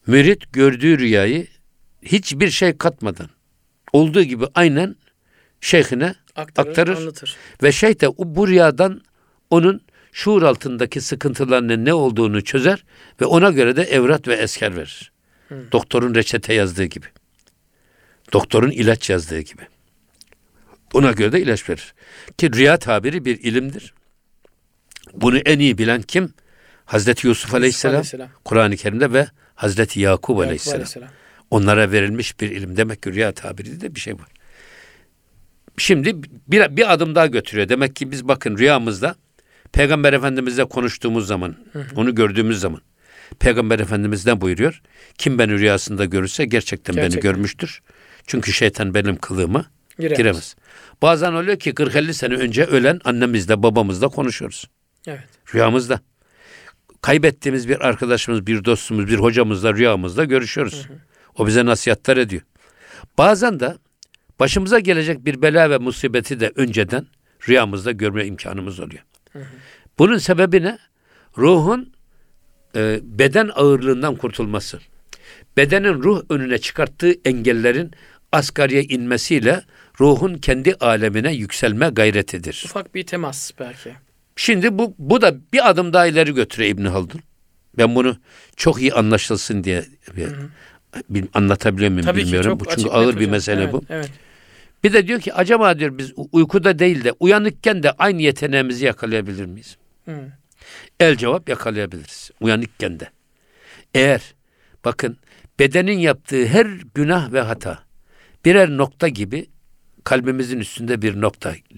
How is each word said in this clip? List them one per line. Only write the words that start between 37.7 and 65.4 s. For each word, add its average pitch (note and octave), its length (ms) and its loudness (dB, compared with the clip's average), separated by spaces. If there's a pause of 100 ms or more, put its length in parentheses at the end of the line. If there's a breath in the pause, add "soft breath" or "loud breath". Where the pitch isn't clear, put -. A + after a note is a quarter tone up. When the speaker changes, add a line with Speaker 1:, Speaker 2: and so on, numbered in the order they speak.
Speaker 1:
ki C3+ 140 -10
biz C3 180 -10
bakın B2+ 300 -2
rüyamızda B2 560 0 (580 soft breath)
Peygamber C#3+ 400 4
Efendimizle C3 520 0
konuştuğumuz A#2 640 -4
zaman, F2+ 300 -4 (160)
Speaker 2:
Hı D3+ 60 -12
hı. C#3 60 -10 (120)
Speaker 1:
onu A#2+ 180 0
gördüğümüz A2 460 0
zaman E2 200 -6 (580 loud breath)
Peygamber A2+ 400 2
Efendimiz G#2 480 -4
ne A2+ 140 2
buyuruyor? F#2+ 420 -2 (360 soft breath)
"Kim C3 200 -2
beni A2 140 2
rüyasında G2+ 520 0
görürse F#2+ 400 -2
gerçekten A2 520 -4
beni - 60 -2
Speaker 2:
Gerçekten. F#2 300 0
Speaker 1:
görmüştür. G2+ 480 -6 (460 soft breath)
Çünkü G#2+ 260 -4
şeytan G2+ 420 -2
benim G2+ 220 0
kılığıma F#2 480 -4 (340)
Speaker 2:
Giremez. D3+ 200 -2
Speaker 1:
giremez." G2+ 380 -4 (460 soft breath)
Bazen E3 300 2
oluyor F#3 260 -4
ki C#3 160 -6
kırk C3+ 220 -2
elli D#3 180 -2
sene B2 200 -4
önce B2+ 300 0
ölen C#3+ 400 2
annemizle A2+ 580 0
babamızla G#2+ 460 2
konuşuyoruz. A#2+ 600 -8 (380)
Speaker 2:
Evet. C#3 180 -16 (300)
Speaker 1:
Rüyamızda. A#2 460 0 (1040 soft breath)
Kaybettiğimiz C#3 640 0
bir C3+ 180 -2
arkadaşımız, A#2 600 -2
bir G#2+ 180 -2
dostumuz, G#2+ 440 -2
bir A2+ 80 0
hocamızla G#2+ 580 2
rüyamızda G#2 500 0
görüşüyoruz. C3 640 -4
Speaker 2:
Hı - 40 -20
hı. C#3+ 60 -20 (360 soft breath)
Speaker 1:
O A2 120 -2
bize A#2 200 2
nasihatler A#2+ 500 0
ediyor. G2+ 260 -2 (760 loud breath)
Bazen G3 420 4
de C3 160 -4 (640)
başımıza F#3+ 380 2
gelecek D#3+ 460 -2
bir C3+ 180 -4